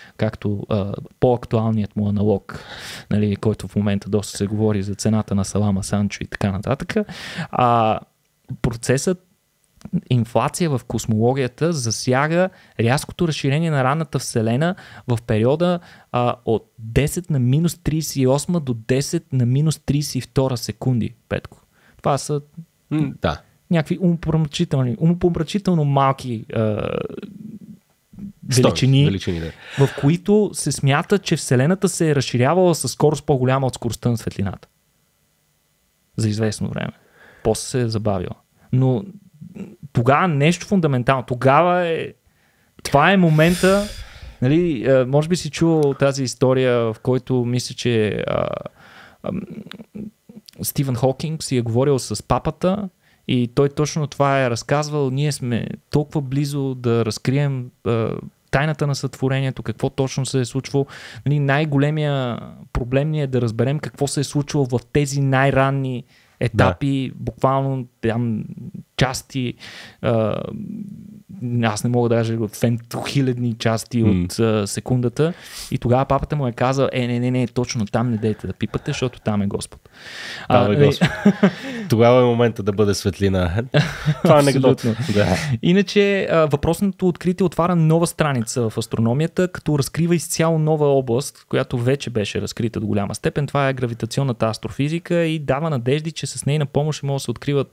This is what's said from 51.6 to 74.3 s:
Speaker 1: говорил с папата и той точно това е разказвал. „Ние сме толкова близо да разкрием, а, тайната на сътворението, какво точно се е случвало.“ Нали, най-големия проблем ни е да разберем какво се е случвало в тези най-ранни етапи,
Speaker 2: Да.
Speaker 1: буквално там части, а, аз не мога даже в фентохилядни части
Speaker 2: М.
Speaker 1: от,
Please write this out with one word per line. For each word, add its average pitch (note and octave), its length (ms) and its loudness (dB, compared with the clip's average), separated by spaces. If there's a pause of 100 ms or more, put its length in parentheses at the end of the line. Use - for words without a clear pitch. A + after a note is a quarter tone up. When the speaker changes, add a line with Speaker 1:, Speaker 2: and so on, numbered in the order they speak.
Speaker 1:
говорил B2 360 2
с - 240 -8
папата F3+ 640 -2 (400)
и B2 200 0
той C#3+ 200 2
точно D3 380 -2
това C#3 380 0
е B2 60 0
разказвал. D3 600 -2
„Ние C#3+ 220 -2
сме A#2+ 340 -4 (240)
толкова D3 320 -2
близо C#3 520 -4
да A#2 300 0
разкрием, C3 640 -2 (140)
а, A2+ 260 0 (400)
тайната D3 360 0
на C#3 80 -2
сътворението, C3 680 -4
какво B2+ 280 -4
точно C3+ 360 -4
се C3+ 140 -2
е A#2+ 40 0
случвало.“ C3+ 420 -2 (400)
Нали, D3 120 2
най-големия C#3+ 1000 0 (340)
проблем C3+ 380 0
ни D3+ 120 0
е C#3 40 0
да B2+ 140 0
разберем A#2+ 380 0
какво - 280 -4
се D3 140 -2
е C3 40 0
случвало C#3+ 440 0
в B2 180 -2
тези C#3+ 340 0
най-ранни C3+ 840 2 (360)
етапи, B2+ 680 0
Speaker 2:
Да. - 80 -12
Speaker 1:
буквално C3 720 0 (160)
там A2+ 420 -2 (520)
части, B2+ 580 -2 (480)
а, A2+ 320 2 (1300)
аз G#2+ 220 0
не A#2+ 60 0
мога A#2+ 180 2
даже A2+ 280 0
в A2+ 120 -2
фентохилядни B2 1080 -2
части A2+ 480 -2
Speaker 2:
М. G#2 80 6 (140)
Speaker 1:
от, - 140 -4